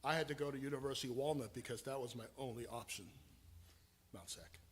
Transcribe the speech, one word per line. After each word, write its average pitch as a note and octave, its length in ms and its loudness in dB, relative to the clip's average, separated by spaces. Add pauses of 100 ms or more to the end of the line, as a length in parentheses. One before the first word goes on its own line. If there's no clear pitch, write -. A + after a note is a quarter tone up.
I D3 120 6
had D#3+ 120 6
to D3 80 2
go C#3+ 160 2
to C#3+ 60 0
University C3+ 520 0
of A#2+ 60 2
Walnut C3+ 380 2
because A#2 300 -2
that C3+ 160 0
was A#2+ 160 -2
my A#2 100 -4 (120)
only A#2+ 300 -2
option. A2+ 380 -4 (1080)
Mount F2+ 160 -10
Sac. - 300 -10 (120)